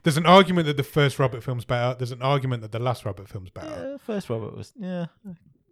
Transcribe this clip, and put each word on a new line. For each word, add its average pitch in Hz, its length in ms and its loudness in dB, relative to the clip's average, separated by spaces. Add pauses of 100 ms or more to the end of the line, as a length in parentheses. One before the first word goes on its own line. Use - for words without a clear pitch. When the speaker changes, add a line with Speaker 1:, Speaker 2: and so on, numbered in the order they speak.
Speaker 1:
There's 151 140 2
an 170 80 0
argument 175 420 8
that 147 100 -2
the 139 60 0
first 143 360 2
Robert 123 240 0
film's 123 220 -6
better. 123 320 0
There's 123 140 -6
an 123 100 -14
argument 131 400 0
that 107 100 -14
the 113 80 -6
last 120 260 -2
Robert 98 240 -10
film's 92 200 -14
better. - 200 -14
Speaker 2:
Yeah, 269 240 -10
the 277 60 -14
first 208 300 -8
Robert 113 260 -6
was, - 220 -16
yeah. 180 300 -8 (640)